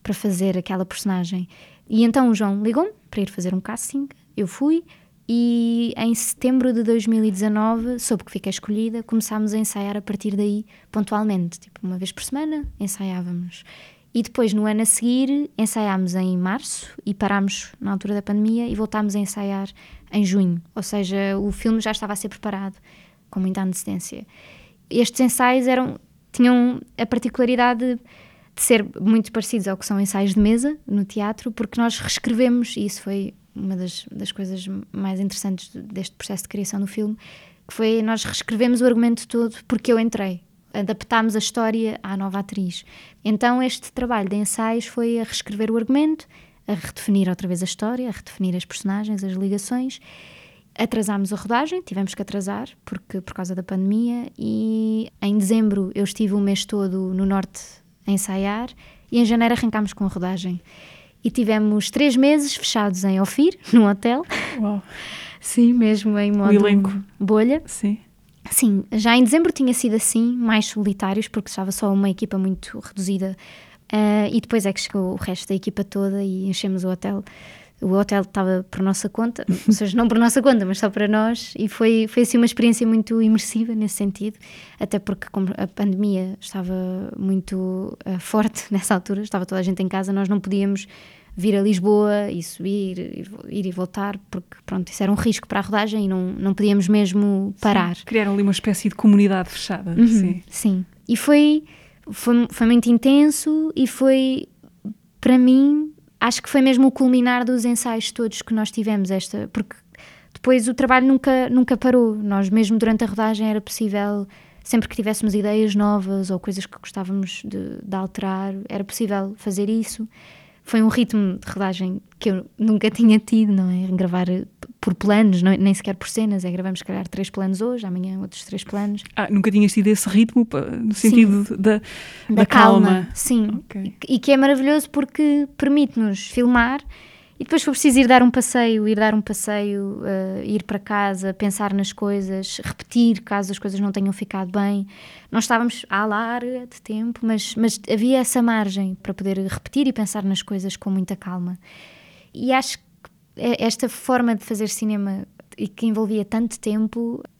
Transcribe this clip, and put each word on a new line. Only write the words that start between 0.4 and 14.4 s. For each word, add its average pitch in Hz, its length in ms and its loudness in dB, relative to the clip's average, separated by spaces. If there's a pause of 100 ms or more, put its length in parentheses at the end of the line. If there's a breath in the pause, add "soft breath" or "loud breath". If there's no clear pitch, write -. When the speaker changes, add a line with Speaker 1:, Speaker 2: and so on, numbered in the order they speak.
Speaker 1:
aquela 185 280 -4
personagem. 180 600 -4 (420 soft breath)
E 220 140 4
então 240 260 4
o 226 40 4
João 202 300 0
ligou-me 269 280 0 (200)
para 214 100 -4
ir 190 80 -2
fazer 180 240 -4
um 185 60 -2
casting, 254 480 -8 (300)
eu 202 100 -2
fui 311 360 0 (440 soft breath)
e 233 720 0
em 226 180 0
setembro 254 580 0
de 226 80 0
dois 226 260 2
mil 220 160 2
e 214 60 2
dezanove 214 720 0
soube 226 240 -2
que - 80 -20
fiquei 190 180 -8
escolhida, 220 540 -4
começámos 214 500 -2
a 214 40 -2
ensaiar 202 400 -4
a 208 40 -6
partir 202 340 -6
daí 208 300 -2 (260 soft breath)
pontualmente, 208 680 -2
tipo - 240 -20
uma 185 140 -6
vez 190 140 -8
por - 120 -14
semana 302 420 -6 (140)
ensaiávamos. 180 840 -6 (520 soft breath)
E 233 60 2
depois, 220 320 0